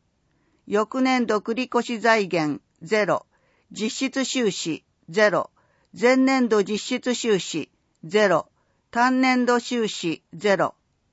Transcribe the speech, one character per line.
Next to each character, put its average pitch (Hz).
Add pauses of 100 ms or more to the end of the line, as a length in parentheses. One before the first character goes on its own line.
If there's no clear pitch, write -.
(680)
翌 220
年 262
度 214
繰 233
越 240
財 220
源、 151 (200)
ゼ 196
ロ。 156 (440)
実 233
質 269
収 240
支、 - (240)
ゼ 208
ロ。 160 (420)
前 240
年 262
度 208
実 208
質 247
収 220
支、 - (320)
ゼ 196
ロ。 165 (420)
単 254
年 254
度 240
収 240
支、 - (100)
ゼ 190
ロ。 160 (380)